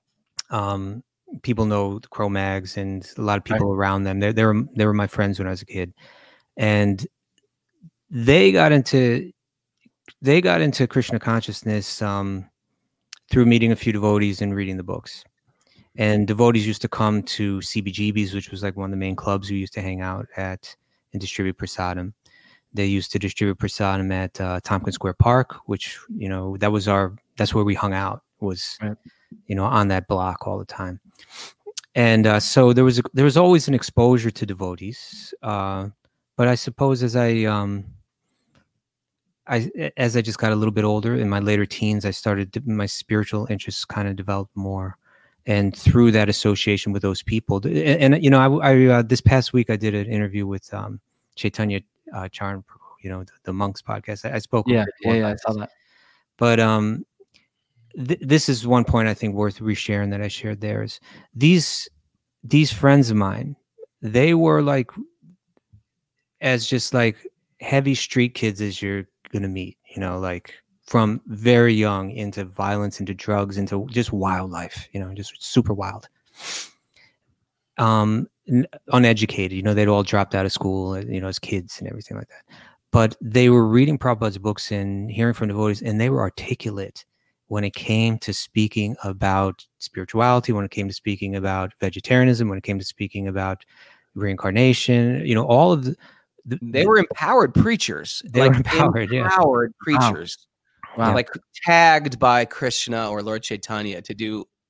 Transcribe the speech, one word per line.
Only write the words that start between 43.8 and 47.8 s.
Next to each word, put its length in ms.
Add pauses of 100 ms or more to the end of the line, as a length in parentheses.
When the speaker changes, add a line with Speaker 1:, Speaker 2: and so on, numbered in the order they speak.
Speaker 1:
kind 220
of 80
developed 400
more. 420 (480)
And 300
through 360
that 180
association 640
with 80
those 200
people, 380
th-, 160 (100)